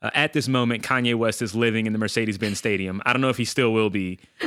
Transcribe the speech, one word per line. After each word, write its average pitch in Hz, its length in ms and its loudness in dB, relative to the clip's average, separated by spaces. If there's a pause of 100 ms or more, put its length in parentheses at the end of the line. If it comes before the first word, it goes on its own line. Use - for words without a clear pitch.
uh, 110 140 -6
at 151 180 2
this 131 160 0
moment, 120 340 0
Kanye 123 320 2
West 113 280 0
is 107 120 -4
living 113 320 2
in 107 60 -2
the 107 60 -2
Mercedes-Benz 107 600 -2
Stadium. 95 460 -4
I 123 80 4
don't 127 80 2
know 131 80 2
if 123 80 0
he 120 80 -2
still 117 300 2
will 110 160 2
be 92 280 -4 (280)